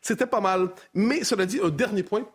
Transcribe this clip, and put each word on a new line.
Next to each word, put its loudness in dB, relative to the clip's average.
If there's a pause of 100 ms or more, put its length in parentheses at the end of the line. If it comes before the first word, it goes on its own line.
c'était 0
pas 0
mal. 2 (260)
Mais 2
cela 2
dit, -4
un 2
dernier 0
point, -2 (120)